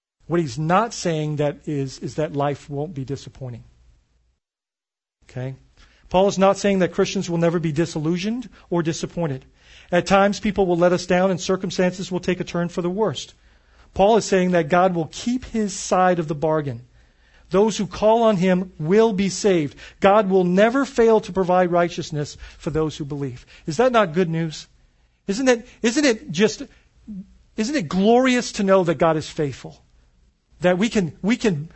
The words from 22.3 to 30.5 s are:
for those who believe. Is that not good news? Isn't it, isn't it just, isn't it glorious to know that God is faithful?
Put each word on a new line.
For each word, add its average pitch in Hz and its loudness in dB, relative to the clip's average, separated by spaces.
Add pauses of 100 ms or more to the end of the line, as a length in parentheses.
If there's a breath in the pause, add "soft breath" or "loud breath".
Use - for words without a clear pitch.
for - -6
those 156 -2
who 156 -10
believe. 139 -10 (200 loud breath)
Is 156 -8
that 254 4
not 208 2
good 175 0
news? 160 -6 (600)
Isn't 247 -2
it, 233 2 (160 loud breath)
isn't 247 2
it 226 0
just, 208 0 (920 soft breath)
isn't 220 -2
it 160 -4
glorious 240 2
to 208 -4
know 190 4
that 160 0
God 160 4
is 151 -6
faithful? 151 -8 (800)